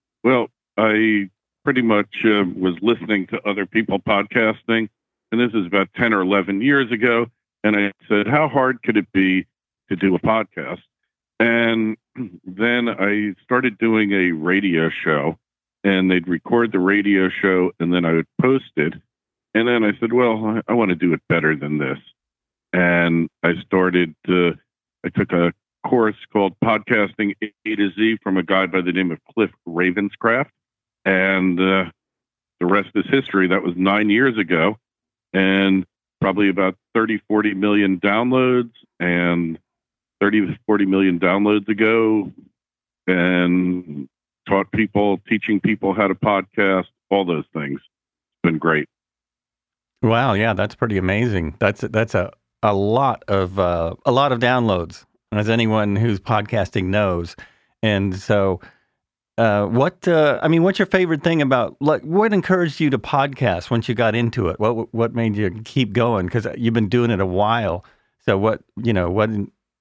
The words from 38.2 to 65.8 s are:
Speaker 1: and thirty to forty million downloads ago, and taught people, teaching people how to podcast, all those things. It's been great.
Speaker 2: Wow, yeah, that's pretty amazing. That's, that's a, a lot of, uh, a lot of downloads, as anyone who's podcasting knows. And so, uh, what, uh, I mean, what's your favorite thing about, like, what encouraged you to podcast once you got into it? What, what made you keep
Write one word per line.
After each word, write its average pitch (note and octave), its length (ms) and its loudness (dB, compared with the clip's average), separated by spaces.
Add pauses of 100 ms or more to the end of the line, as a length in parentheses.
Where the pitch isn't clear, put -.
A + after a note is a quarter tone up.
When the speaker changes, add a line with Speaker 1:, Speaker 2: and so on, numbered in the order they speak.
Speaker 1:
and F2 600 -2 (600)
thirty G#2 220 2
to F2+ 240 -4
forty G2+ 220 2
million F#2+ 320 2
downloads G2+ 500 0
ago, A2 640 0 (720)
and F2+ 1040 0 (400)
taught G2 220 0
people, G2+ 480 0 (100)
teaching G#2 300 -2
people G2 340 -2
how G2+ 140 0
to F#2+ 80 -2
podcast, G2 720 -2 (240)
all G2 120 2
those E2 300 -4
things. C#2+ 220 -8
It's - 760 -8
been D#2+ 80 -2
great. D2+ 320 0 (1120)
Speaker 2:
Wow, A#2 320 2
yeah, G#2+ 200 2
that's G2 200 -2
pretty A2 240 -2
amazing. F#2 600 -2
That's, G2+ 220 0
that's A2 340 -2
a, F#2+ 160 -2 (340)
a G#2 80 2
lot A2 540 0
of, F#2+ 320 -2
uh, F2 340 0 (120)
a C#3+ 80 2
lot C#3 180 2
of A#2+ 80 -2
downloads, A2+ 640 0 (300)
as G#2 160 -2
anyone A2 480 2
who's G#2+ 240 0
podcasting G#2 640 -2
knows. F#2 500 -2 (460)
And G2 340 0
so, G2 460 0 (760)
uh, G#2 280 2
what, C3 420 0
uh, D3+ 340 2
I - 60 0
mean, E3 160 2
what's F#3+ 160 0
your G3+ 60 2
favorite E3+ 380 0
thing E3 180 2
about, B2+ 400 0
like, C#3+ 220 2
what G3+ 280 0
encouraged F3+ 480 0
you D#3 120 2
to C3 60 0
podcast C3 720 -2
once A2+ 200 -2
you A#2 60 -2
got A2 200 0
into A#2 320 0
it? - 140 -4
What, A2+ 320 -2
what A2+ 200 -2
made A2+ 220 -2
you G2+ 160 -2 (140)
keep A#2+ 260 -2